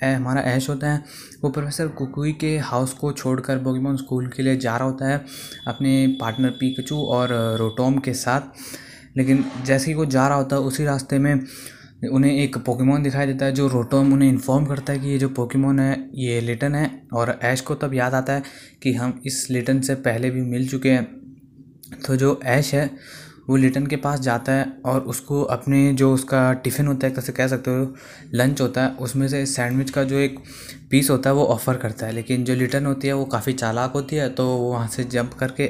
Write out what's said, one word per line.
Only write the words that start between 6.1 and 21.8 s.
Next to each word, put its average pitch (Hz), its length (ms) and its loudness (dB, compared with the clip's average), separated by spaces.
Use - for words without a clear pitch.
पार्टनर 120 280 0
पिकाचू 131 560 -2
और 123 280 2
रोटोम 127 400 2
के 131 160 -2
साथ। 131 280 0
लेकिन 131 260 4
जैसे 135 260 2
ही 151 60 -2
वो 156 80 2
जा 131 220 4
रहा 143 100 2
होता 139 180 0
है 139 60 2
उसी 135 240 -2
रास्ते 139 340 0
में 143 140 4
उन्हें 135 220 6
एक 139 240 0
पोकेमॉन 131 460 2
दिखाई 139 240 0
देता 135 180 0
है। 135 60 2
जो 135 160 2
रोटोम 135 460 4
उन्हें 135 160 6
इन्फॉर्म 135 360 2
करता 143 280 -4
है 139 60 -2
कि 139 80 -4
ये 139 100 0
जो 135 120 2
पोकेमॉन 135 500 0
है 135 360 0
ये 120 260 -2
लिटन 120 340 -2
है - 260 -2
और 120 300 0
ऐश 127 180 2
को 147 140 -4
तब 135 180 -4
याद 127 200 0
आता 131 200 0
है 139 100 -2
कि 127 100 2
हम 123 320 -4
इस - 260 -4
लिटन 131 300 0
से 135 140 0
पहले 127 360 -2
भी 127 100 -4
मिल 123 260 -2
चुके 131 240 0
हैं। 127 120 4